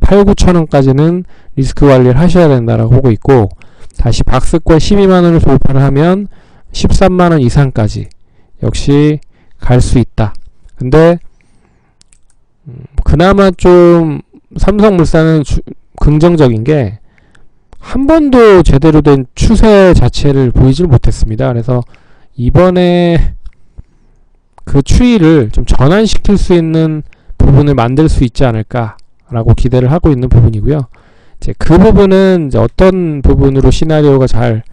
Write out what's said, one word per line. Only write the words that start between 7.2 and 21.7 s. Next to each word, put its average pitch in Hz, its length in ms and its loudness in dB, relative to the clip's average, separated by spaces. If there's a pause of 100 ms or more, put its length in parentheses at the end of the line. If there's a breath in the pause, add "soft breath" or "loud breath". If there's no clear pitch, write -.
원 160 80 0
이상까지 113 680 -2 (540)
역시 147 560 -2 (400)
갈 123 220 0
수 - 180 0
있다. 110 360 -4 (420)
근데, 160 420 0 (1500)
음, 123 180 -20 (200)
그나마 190 460 0
좀 170 720 2 (360)
삼성물산은 165 880 0
주-, - 160 -4 (360)
긍정적인 151 680 0
게 120 360 -4 (800)
한 269 260 -6
번도 254 560 4
제대로 151 380 2
된 143 340 0
추세 202 600 2
자체를 135 580 0
보이질 135 340 0
못했습니다. 123 640 -2
그래서 123 340 -4 (540 soft breath)